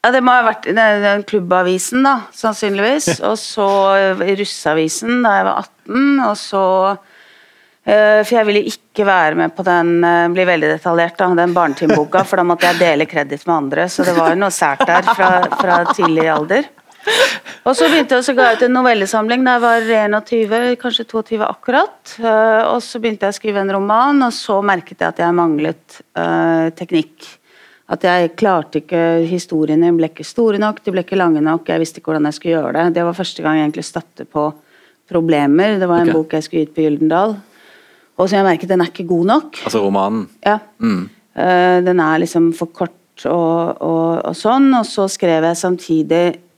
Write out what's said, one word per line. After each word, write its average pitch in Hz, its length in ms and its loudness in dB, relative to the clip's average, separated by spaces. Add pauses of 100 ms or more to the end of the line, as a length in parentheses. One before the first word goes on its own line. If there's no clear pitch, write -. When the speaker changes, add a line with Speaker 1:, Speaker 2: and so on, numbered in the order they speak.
Speaker 1:
Ja, 226 160 2
det 254 80 0
må 247 80 4
ha 247 160 4
vært 220 160 -8
den, 208 400 2
den 202 240 0
klubbavisen 185 800 0
da, 254 140 0 (100)
sannsynligvis. 214 840 -2
Speaker 2:
<laughs> - 100 -2
Speaker 1:
Og 220 80 -2
så, 202 320 -4 (320)
øh, 190 240 0
i 196 160 -2
Russavisen 185 800 -2
da 208 160 2
jeg 190 80 0
var 196 160 -2
atten, 262 480 -4 (160)
og 208 120 -2
så, 196 260 -4 (1200)
øh, 214 360 4
for 214 160 -2
jeg 220 100 2
ville 208 180 2
ikke - 400 -6
være 175 320 2
med 165 160 -2
på 185 120 -8
den, 175 260 2 (100)
øh, 170 320 2
blir 180 140 0
veldig 156 240 0
detaljert 170 460 -2
da, 185 180 0
den 175 180 2
barnetimeboka, 170 720 0
for 185 160 0
da 175 40 0
måtte 175 240 0
jeg 170 120 -2
dele 156 240 2
kreditt 147 400 -6
med 170 100 0
andre, 147 340 -2
så 185 160 -2
det 175 120 0
var 160 200 2
noe 196 160 0
sært 143 320 0
der 180 200 2
fra, 202 240 2 (240)
fra 175 260 0 (140)
tidlig 160 360 0
alder. 160 360 0 (960)
Og 262 120 0
så 330 120 2
begynte 285 320 2
jeg, 247 80 0
så 277 80 0
ga 247 160 4
jeg 226 80 2
ut 247 80 0
en 247 80 2
novellesamling 233 720 0
da 247 100 4
jeg 233 60 0
var 226 280 2 (100)
enogtyve, 214 600 0 (220)
kanskje 233 240 -4
toogtyve 220 400 -4
akkurat, - 720 -4
øh, 220 440 2 (100)
og 240 100 0
så 233 200 -10
begynte 214 260 -4
jeg 202 80 -2
å - 40 -14
skrive 202 220 -4
en 196 120 -2
roman, 226 520 2
og 226 80 -2
så 202 320 -2
merket 185 360 -4
jeg 165 120 -2
at - 80 -6
jeg 170 160 0
manglet, 160 640 -2 (180)
øh, 165 600 0
teknikk. - 540 -6 (600)
At - 80 -6
jeg 175 320 2
klarte 175 480 0
ikke, 175 180 -4 (300)
historiene 165 640 0
ble 165 160 0
ikke - 160 -16
store 220 320 0
nok, 214 240 -2
de - 80 -6
ble 185 160 -2
ikke 190 140 -2
lange 165 260 2
nok, 165 240 -2
jeg 165 140 0
visste - 180 -10
ikke - 80 -8
hvordan 156 160 0
jeg 151 140 -4
skulle 165 160 -2
gjøre 147 240 -2
det. 170 60 0 (100)
Det 175 100 0
var 170 80 -2
første 175 320 -8
gang 156 140 0
jeg 151 80 0
egentlig 156 180 -6
støtte - 400 -12
på 151 220 -4 (640)
problemer. 165 640 2
Det 185 140 0
var 170 100 2
en 165 80 2
Speaker 2:
Ok. 165 80 0
Speaker 1:
bok 160 160 -4
jeg 156 140 -4
skulle 156 180 -2
ut 151 80 -20
på 160 80 -4
Gyldendal, 156 540 0 (840)
og 180 80 0
så 185 140 0
jeg 196 80 2
merket, 175 240 0
den 180 100 2
er 170 80 -2
ikke - 160 -10
god 175 240 0
nok. 302 360 -2
Speaker 2:
Altså 107 180 -2
romanen? 98 420 0 (160)
Speaker 1:
Ja. 208 160 2 (240)
Speaker 2:
Mm. 202 220 -2 (320)
Speaker 1:
Eh, 180 500 2
den 180 160 2
er 160 240 0
liksom 170 320 2
for - 160 -8
kort - 560 -10
og, 165 560 -2
og, 165 400 -2
og - 100 -6
sånn, 269 380 2
og 226 160 0
så 196 180 -2
skrev 165 380 0
jeg 170 160 -2
samtidig 170 600 0 (340)